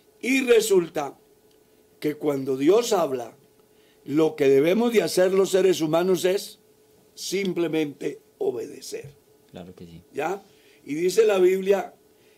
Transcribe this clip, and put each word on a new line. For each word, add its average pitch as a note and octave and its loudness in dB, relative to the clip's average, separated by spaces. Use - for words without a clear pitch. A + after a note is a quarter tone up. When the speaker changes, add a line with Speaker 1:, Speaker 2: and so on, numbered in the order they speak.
Speaker 1:
Y C4 0
resulta F#3+ 2
que D3+ -4
cuando C#3 -2
Dios G3+ 2
habla, C3+ -2
lo D3+ 0
que C#3 2
debemos F3+ 2
de G3+ 2
hacer F3+ 2
los F#3+ 0
seres F#3 2
humanos E3 0
es F#3 -4
simplemente D#3+ -4
obedecer. - -8
Speaker 2:
Claro F2+ -18
que F#2 -20
sí. E2 -20
Speaker 1:
¿Ya? D#3 -6
Y C#3+ -8
dice F#3 2
la G3+ 2
Biblia F#3+ 2